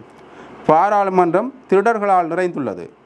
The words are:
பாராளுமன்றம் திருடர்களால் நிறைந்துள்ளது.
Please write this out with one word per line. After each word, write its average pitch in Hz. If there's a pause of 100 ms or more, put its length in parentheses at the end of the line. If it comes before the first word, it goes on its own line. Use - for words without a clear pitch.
(640)
பாராளுமன்றம் 190 (160)
திருடர்களால் 202
நிறைந்துள்ளது. 156 (160)